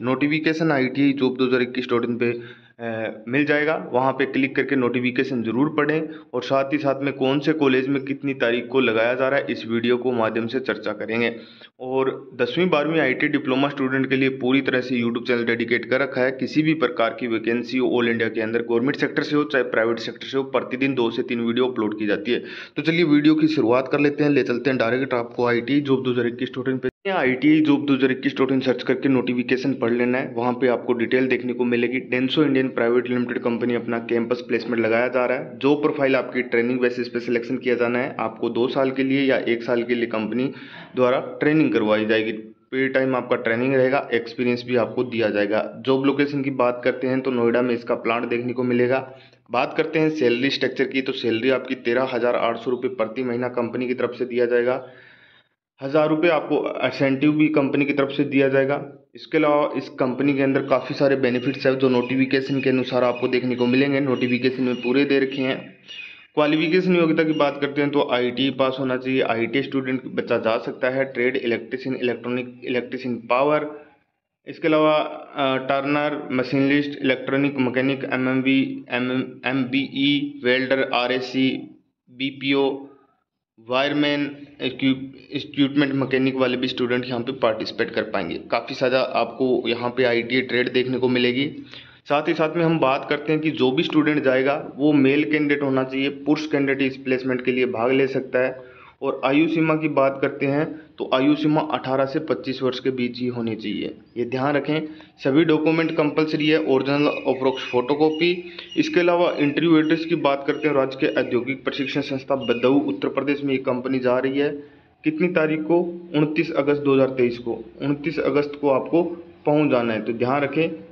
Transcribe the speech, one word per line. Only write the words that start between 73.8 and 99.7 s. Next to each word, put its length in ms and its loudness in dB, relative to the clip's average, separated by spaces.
इसके 220 -4
अलावा, 280 4
अ, 200 0
Turner, 760 -2
machinist, 720 0
electronic 560 0
mechanic, 540 0
एमएमवी, 800 0
एमएम, 340 -2
एमबीई, 1000 -2
welder, 500 0
आरएससी, 840 -2
बीपीओ, 800 -2
वायरमैन, 680 0
इक्विप-, 720 -4
इक्विपमेंट 600 0
मैकेनिक 420 0
वाले 220 0
भी 120 -2
स्टूडेंट 380 -2
यहाँ 140 -4
पे 120 -6
पार्टिसिपेट 580 -2
कर 120 -2
पाएंगे। 380 -4
काफ़ी 240 -2
सारा 260 2
आपको 680 0
यहाँ 220 -2
पे 140 0
आईटीआई 380 0
ट्रेड 300 -2
देखने 260 0
को 100 2
मिलेगी। 420 2
साथ 240 0
ही 60 2
साथ 220 0
में 80 2
हम 140 4
बात 320 2
करते 220 0
हैं 100 2
कि 80 0
जो 200 2
भी 120 0
स्टूडेंट 420 2
जाएगा 520 2
वो 160 2
मेल 320 4
कैंडिडेट 380 0
होना 220 0
चाहिए, 240 -2
पुरुष 380 -2
कैंडिडेट 460 0
इस 40 -12
प्लेसमेंट 480 -2
के 80 2
लिए 140 2
भाग 260 0
ले 140 4
सकता 400 0
है। 300 -10
और 220 -4
आयु 240 4
सीमा 260 2